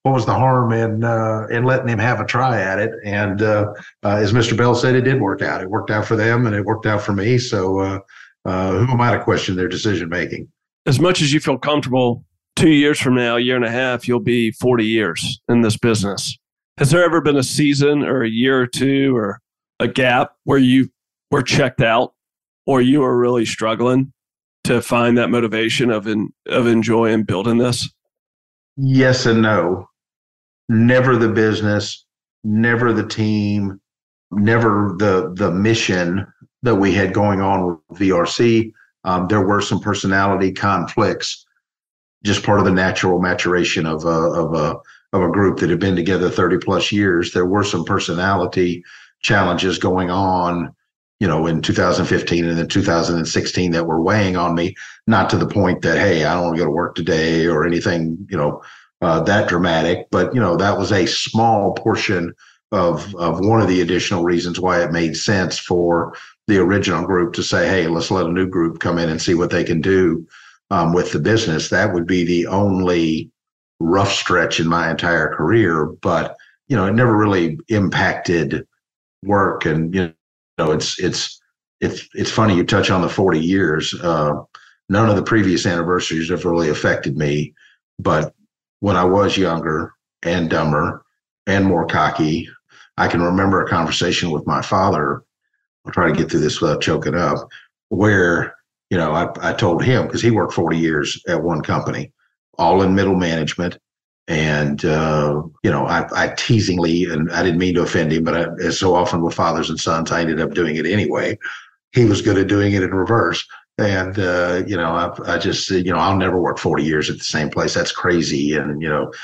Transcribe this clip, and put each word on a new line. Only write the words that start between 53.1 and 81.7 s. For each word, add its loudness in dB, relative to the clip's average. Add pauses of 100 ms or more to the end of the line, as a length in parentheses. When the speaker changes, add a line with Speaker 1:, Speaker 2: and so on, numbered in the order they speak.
Speaker 1:
and -2
sixteen -2
that 0
were 0
weighing 2
on 0
me, -2 (320)
not 4
to 2
the 0
point 0
that, 0
"Hey, 2
I 0
don't 0
wanna -2
go 0
to 0
work -4
today," 0
or 2
anything, -2
you -4
know, -2 (400)
uh, 2
that 0
dramatic. 0
But, 0
you 0
know, 0
that 0
was -2
a 2
small 0
portion -2 (380)
of, 0
of -2
one 4
of 4
the 2
additional 0
reasons -2
why 2
it -2
made -2
sense -2
for 0 (320)
the 4
original 0
group 0
to -4
say, 0
"Hey, 0
let's -2
let 0
a -2
new 0
group -2
come -2
in 0
and -4
see 0
what 0
they 0
can 0
do, 2 (440)
um, 2
with 0
the -2
business." 0
That 0
would -2
be 2
the 0
only 0 (500)
rough 2
stretch 0
in 0
my 0
entire 0
career, 2
but, -4 (300)
you 0
know, 2
it 0
never 4
really 2 (100)
impacted 0 (580)
work. 0
And, 0
you -2 (440)
know, 0
it's, -2
it's, -4 (400)